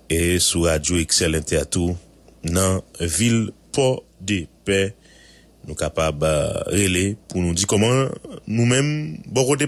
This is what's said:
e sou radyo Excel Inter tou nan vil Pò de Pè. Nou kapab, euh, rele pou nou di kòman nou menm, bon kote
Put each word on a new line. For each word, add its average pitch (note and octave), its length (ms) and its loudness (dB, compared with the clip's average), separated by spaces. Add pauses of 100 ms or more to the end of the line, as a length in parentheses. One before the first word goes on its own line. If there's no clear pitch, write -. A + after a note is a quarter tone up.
(120)
e E2 60 2 (240)
sou E2+ 260 2
radyo D#2+ 320 0
Excel D#2+ 380 0
Inter D2+ 260 -2
tou F2 320 -2 (480)
nan F#2 380 0 (180)
vil A2 480 2 (260)
Pò C3 280 2 (180)
de F#2 240 -4 (220)
Pè. G2 160 2 (840)
Nou D2+ 160 -12
kapab, D#2 480 -2
euh, D#2 400 0
rele F#2+ 460 0 (160)
pou F#2 100 -4
nou E2+ 160 0
di - 80 0
kòman A#2+ 460 2 (340)
nou A#2 240 0
menm, D3+ 560 0
bon B2+ 240 0
kote C#3+ 200 2